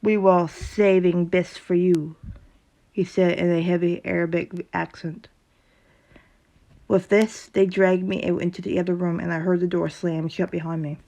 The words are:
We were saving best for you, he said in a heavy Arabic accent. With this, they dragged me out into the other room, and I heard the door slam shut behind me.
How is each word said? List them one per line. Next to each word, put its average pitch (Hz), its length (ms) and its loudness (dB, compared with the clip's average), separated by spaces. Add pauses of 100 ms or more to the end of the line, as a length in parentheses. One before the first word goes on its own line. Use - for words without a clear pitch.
We 214 140 2
were 185 300 4
saving 180 800 2
best 180 320 -2
for - 160 -4
you, 175 400 2 (760)
he 190 120 -2
said 180 340 2
in 175 140 0
a 170 100 2
heavy 175 420 0
Arabic 170 720 -4
accent. 170 540 -8 (1600)
With 185 220 0
this, 220 360 2
they 196 220 2
dragged 185 360 2
me 190 240 -4
out 175 140 -2
into 175 220 -6
the - 160 -2
other 180 160 -2
room, 175 240 -2
and 170 120 -6
I 165 80 -4
heard 175 200 0
the 175 80 0
door 170 220 -2
slam 160 380 -4
shut 175 220 -4
behind 165 320 -6
me. 147 160 -8 (100)